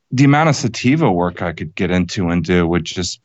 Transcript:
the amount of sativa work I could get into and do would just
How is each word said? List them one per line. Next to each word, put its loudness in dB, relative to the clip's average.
the 2
amount 4
of 2
sativa 0
work -2
I -4
could -10
get -2
into -2
and 0
do 2
would 0
just -8